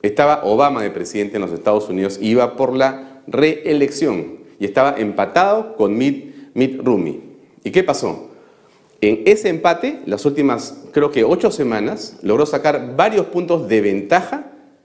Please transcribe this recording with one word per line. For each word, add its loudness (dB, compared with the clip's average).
Estaba 2
Obama 2
de -2
presidente -6
en -2
los -4
Estados 0
Unidos -2
y -2
iba 2
por 0
la -2
reelección 0
y -4
estaba 2
empatado 0
con 2
Mitt, -2
Mitt 0
Romney. 0
¿Y -8
qué 4
pasó? -4
En 2
ese 4
empate, -2
las -4
últimas, -2
creo 2
que 2
ocho 2
semanas, -4
logró 2
sacar -2
varios 2
puntos -2
de 4
ventaja -2